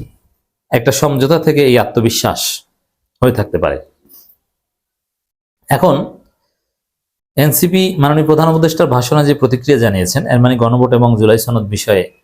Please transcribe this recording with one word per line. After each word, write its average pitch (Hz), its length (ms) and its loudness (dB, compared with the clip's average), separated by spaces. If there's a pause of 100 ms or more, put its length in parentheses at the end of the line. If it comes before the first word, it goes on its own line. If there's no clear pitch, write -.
(720)
একটা 131 200 0
সমঝোতা 139 480 0
থেকে 151 260 0
এই 127 140 4
আত্মবিশ্বাস 110 600 -2 (840)
হয়ে 127 120 2
থাকতে 104 240 -6
পারে। 76 200 -4 (1900)
এখন 143 260 2 (1400)
এনসিপি 175 600 0
মাননীয় 151 280 2
প্রধান 156 240 2
উপদেষ্টার 160 380 0
ভাষণে 127 380 0
যে 143 100 2
প্রতিক্রিয়া 127 440 0
জানিয়েছেন, 107 480 -2
এর 123 120 0
মানে 123 160 2
গণভোট 120 380 0
এবং 120 160 4 (100)
জুলাই 110 180 4
সনদ 113 300 -4
বিষয়ে 101 360 -2 (200)